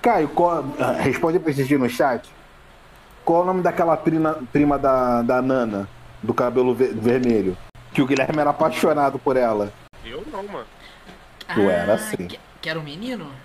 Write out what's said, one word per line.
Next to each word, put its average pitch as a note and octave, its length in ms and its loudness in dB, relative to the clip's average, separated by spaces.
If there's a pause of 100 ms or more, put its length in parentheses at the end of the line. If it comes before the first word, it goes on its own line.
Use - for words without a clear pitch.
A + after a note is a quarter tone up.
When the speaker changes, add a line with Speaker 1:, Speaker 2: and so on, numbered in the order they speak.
Speaker 1:
Caio, F#3+ 280 2
qual, E3+ 360 0 (140)
ah, B2+ 140 0
responde D#3+ 460 0
pra D#3+ 120 -2
gente C#3 260 2
no B2 120 2
chat. B2+ 380 -2 (960)
Qual E3+ 200 4
o - 20 2
nome F#3 160 0
daquela E3+ 340 2
prima, D#3+ 440 0 (120)
prima C#3+ 280 2
da, B2+ 420 2
da B2+ 200 2
Nana, A2+ 460 0 (360)
do A#2 100 -2
cabelo B2 400 2
ve-, A#2+ 200 0
vermelho? A2+ 640 0 (380)
Que - 80 0
o C3 60 2
Guilherme C3+ 320 0
era D3 100 2
apaixonado C#3+ 680 0
por C3 180 0
ela. G#2+ 340 0 (320)
Speaker 2:
Eu B2 280 -12
não, G3 120 -10
mano. E3+ 220 -12 (880)
Speaker 1:
Tu A2+ 160 0
era F2 240 0
Speaker 3:
Ah, A2+ 40 0
Speaker 1:
sim. - 300 -8
Speaker 3:
que, - 120 -14 (220)
que E3 80 -8
era D#3+ 100 -6
um D#3 40 -12
menino? E3+ 480 -12 (140)